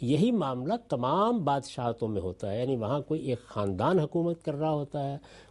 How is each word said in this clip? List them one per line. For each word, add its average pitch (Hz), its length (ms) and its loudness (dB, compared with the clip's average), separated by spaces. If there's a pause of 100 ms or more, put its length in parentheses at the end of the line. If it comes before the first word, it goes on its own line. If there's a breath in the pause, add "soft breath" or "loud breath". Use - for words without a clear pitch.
یہی 151 300 4
معاملہ 143 420 0 (160)
تمام 175 540 2
بادشاہتوں 131 640 0
میں 104 140 -2
ہوتا 92 300 -4
ہے، 107 80 -2
یعنی 127 160 0
وہاں 120 260 -2
کوئی - 200 -4
ایک 127 260 -4
خاندان 104 520 2
حکومت 165 440 0
کر 151 120 -4
رہا 156 160 0
ہوتا 143 400 -4
ہے، 143 60 -6 (320 loud breath)